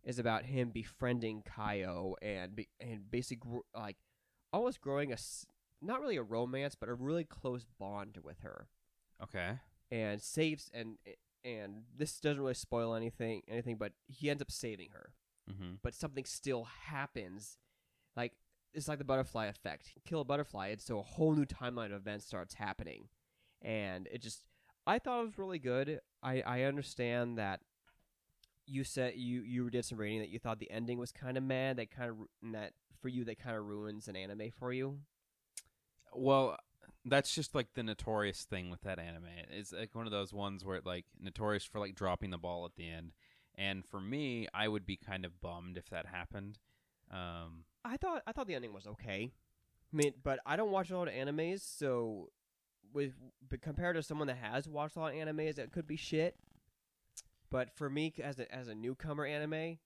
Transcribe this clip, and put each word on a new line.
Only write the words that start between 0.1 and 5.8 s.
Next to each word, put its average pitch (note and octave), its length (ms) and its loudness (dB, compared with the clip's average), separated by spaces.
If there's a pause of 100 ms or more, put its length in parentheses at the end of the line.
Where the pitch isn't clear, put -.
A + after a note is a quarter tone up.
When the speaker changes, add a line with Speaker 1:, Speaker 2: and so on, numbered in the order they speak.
Speaker 1:
about A2+ 260 4
him B2+ 260 2
befriending A2+ 720 0
Kaio F#2+ 800 0
and F#2+ 320 -4
be-, A2 140 -6 (120)
and A2 300 -6
basically A#2+ 400 -2
gr-, A#2+ 80 -2 (200)
like, G#2 180 -6 (560)
almost A#3 280 4
growing C#3 300 2
a A#2 40 2
s-, - 320 -8 (360)